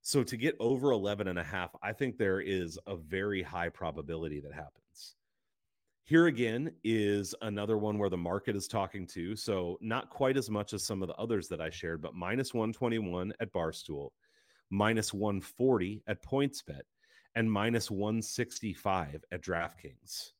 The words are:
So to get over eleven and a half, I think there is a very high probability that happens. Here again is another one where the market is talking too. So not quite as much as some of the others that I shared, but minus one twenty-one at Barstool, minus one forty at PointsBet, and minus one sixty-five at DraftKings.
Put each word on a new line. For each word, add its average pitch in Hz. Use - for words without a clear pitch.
So 139
to 117
get 131
over 131
eleven 101
and 90
a 82
half, 90
I 107
think 127
there 98
is 90
a 98
very 95
high 85
probability 78
that 71
happens. -
Here 165
again 123
is 101
another 104
one 104
where 101
the 90
market 95
is 95
talking 95
too. 92
So 92
not 113
quite 131
as 110
much 104
as 101
some 98
of 90
the -
others 110
that 80
I 80
shared, 82
but 80
minus 104
one 113
twenty-one 104
at 110
Barstool, 80
minus 107
one 98
forty 107
at -
PointsBet, 135
and 113
minus 110
one 107
sixty-five 95
at 87
DraftKings. -